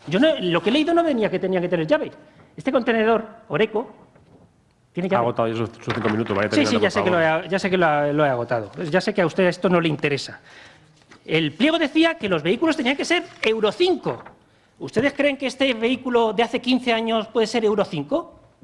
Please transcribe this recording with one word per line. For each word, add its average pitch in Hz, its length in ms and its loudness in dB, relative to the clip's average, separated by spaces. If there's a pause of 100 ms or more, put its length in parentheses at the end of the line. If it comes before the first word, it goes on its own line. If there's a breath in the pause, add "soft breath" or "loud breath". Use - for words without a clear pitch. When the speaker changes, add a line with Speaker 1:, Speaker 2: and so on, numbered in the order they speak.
Speaker 1:
Yo 170 140 0
no, 311 80 6 (100)
lo 170 240 0
que 208 60 -2
he 202 40 2
leído 302 200 0
no 339 100 2
venía 240 280 0
que 185 80 -2
tenía 190 240 -2
que 175 80 -4
tener 165 160 0
llave. 285 240 -2 (440 loud breath)
Este - 160 -6
contenedor, 226 560 2 (220)
Oreco, 214 460 -2 (960)
tiene 180 160 -4
llave. 143 160 2
Speaker 2:
Ha - 20 2
agotado 117 220 0
ya 113 80 -2
sus, 113 140 -2 (120)
sus - 120 -4
cinco 110 160 0
minutos, 107 260 0
vaya 101 140 0
Speaker 1:
Sí, 294 160 2
sí, 233 120 2
Speaker 2:
terminando, 214 40 2
Speaker 1:
ya 196 60 4
Speaker 2:
por 180 40 0
Speaker 1:
sé 202 100 0
que 196 80 2
Speaker 2:
favor. 165 300 2
Speaker 1:
lo 185 40 -8
he, 170 40 -12
ya 190 100 -2
sé 185 120 -2
que 185 80 2
lo 175 80 4
ha, 147 220 2
lo 147 180 2
he - 20 2
agotado. 117 440 -2 (180)
Ya 175 100 2
sé 196 140 -2
que 190 80 2
a 175 40 4
usted 190 180 0
esto 180 260 0
no 175 100 4
le 165 80 0
interesa. 143 520 -4 (800 loud breath)
El 156 300 -2
pliego 311 260 0
decía 320 360 2
que 226 160 -6
los 160 120 0
vehículos 240 340 0
tenían 277 200 -2
que 311 80 -6
ser 339 180 0 (200)
Euro 220 280 2
cinco. 262 540 -2 (540 soft breath)
¿Ustedes 226 340 -2
creen 285 240 0
que 277 100 -6
este 254 280 0
vehículo 233 580 0
de 214 100 0
hace 240 180 -2
quince 247 340 0
años 226 340 0
puede 220 180 0
ser 226 180 -2
Euro 202 200 2
cinco? 180 560 -4 (240)